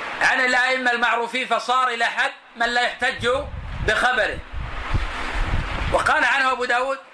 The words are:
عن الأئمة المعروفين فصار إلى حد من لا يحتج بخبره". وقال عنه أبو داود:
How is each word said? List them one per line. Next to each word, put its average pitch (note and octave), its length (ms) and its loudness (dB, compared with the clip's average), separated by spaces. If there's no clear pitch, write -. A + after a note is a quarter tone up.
عن A#3+ 180 4
الأئمة B3+ 500 2
المعروفين A#3 560 0
فصار B3 420 2
إلى A#3 160 0
حد A3+ 280 0
من A#3 100 2
لا A#3+ 140 2
يحتج A#3+ 480 0
بخبره". G#3 520 2
وقال C#4+ 320 2
عنه C4 280 2
أبو B3 120 -2
داود: C4 340 0